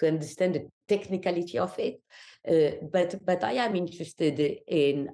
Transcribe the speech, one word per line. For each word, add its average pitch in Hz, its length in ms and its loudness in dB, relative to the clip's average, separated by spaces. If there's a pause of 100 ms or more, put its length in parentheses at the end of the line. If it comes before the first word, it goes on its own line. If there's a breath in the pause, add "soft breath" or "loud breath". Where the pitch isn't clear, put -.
to 165 60 2
understand 160 480 0
the - 140 -4 (180)
technicality 185 720 -2
of 185 200 -2
it. 170 240 -4 (460 loud breath)
Uh, 156 420 2
but, 180 360 0
but 180 180 2
I - 100 0
am 233 220 0
interested 170 600 -2
in, 143 760 0